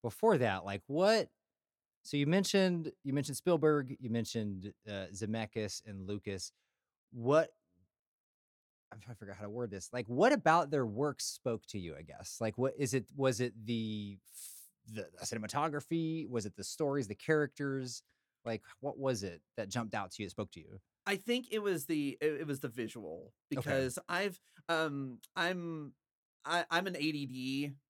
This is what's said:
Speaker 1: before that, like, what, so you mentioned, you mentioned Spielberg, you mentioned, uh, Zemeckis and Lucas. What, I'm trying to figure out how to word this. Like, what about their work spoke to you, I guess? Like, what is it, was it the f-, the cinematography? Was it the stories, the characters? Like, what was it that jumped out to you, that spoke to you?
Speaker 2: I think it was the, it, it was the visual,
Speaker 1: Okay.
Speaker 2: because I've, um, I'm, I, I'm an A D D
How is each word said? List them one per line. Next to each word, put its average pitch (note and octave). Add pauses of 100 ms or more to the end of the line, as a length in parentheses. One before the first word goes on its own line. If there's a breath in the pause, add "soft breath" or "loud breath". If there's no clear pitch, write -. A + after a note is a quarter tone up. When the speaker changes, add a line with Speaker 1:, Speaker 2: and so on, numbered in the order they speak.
Speaker 1:
before F#3
that, G2
like, G2+
what, F#3+ (760)
so D3
you C#3+
mentioned, F3+ (100)
you C#3
mentioned C#3+
Spielberg, D3
you B2
mentioned, G#2 (140)
uh, G2
Zemeckis G#2+
and G2
Lucas. G2+ (580)
What, B2+ (1400)
I'm A2
trying A#2
to -
figure G2+
out F2+
how G#2
to G2+
word A#2
this. G2
Like, B2
what D#3+
about D#3+
their C#3+
work A#2+
spoke -
to G#2
you, E2
I D#2+
guess? D#2
Like, A2
what C3+
is C3+
it, C3 (100)
was C3
it A#2+ (100)
the G#2+ (160)
f-, - (260)
the -
cinematography? D3
Was A#2
it G#2
the G2+
stories, C#3
the G2+
characters? C#3 (420)
Like, A2+ (180)
what C3+
was C3
it F2 (160)
that G2+
jumped A#2
out G2
to A2
you, G2+
that -
spoke G#2
to E2+
you? F#2+ (260)
Speaker 2:
I G3
think A#3+
it G#3+
was F#3
the, D3
it, D3+
it D#3
was C#3
the C3
visual, G#2+ (180)
Speaker 1:
Okay. C3+
Speaker 2:
because C3+ (120)
I've, F3+ (300 soft breath)
um, C#3+ (160)
I'm, E3+ (520)
I, E3
I'm F3+
an F3+
A D3+
D C#3+
D C3+ (180)